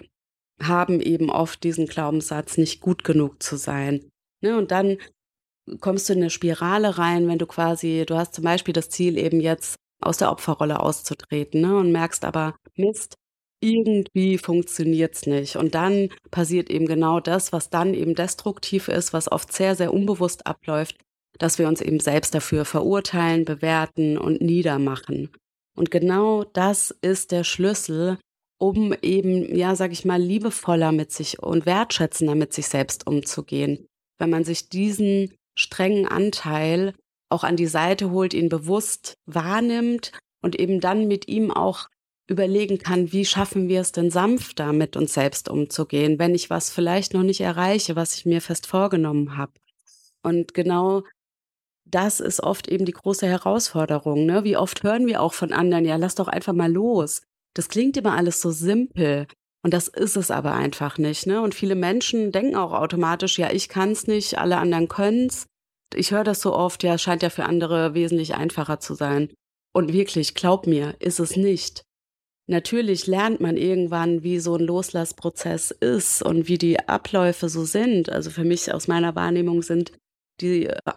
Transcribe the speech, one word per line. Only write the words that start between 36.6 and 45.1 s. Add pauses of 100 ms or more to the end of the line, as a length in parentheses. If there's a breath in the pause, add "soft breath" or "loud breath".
auch
an
die
Seite
holt,
ihn
bewusst (120)
wahrnimmt (300 loud breath)
und
eben
dann
mit
ihm
auch (440)
überlegen
kann,
wie
schaffen
wir
es
denn
sanfter,
mit
uns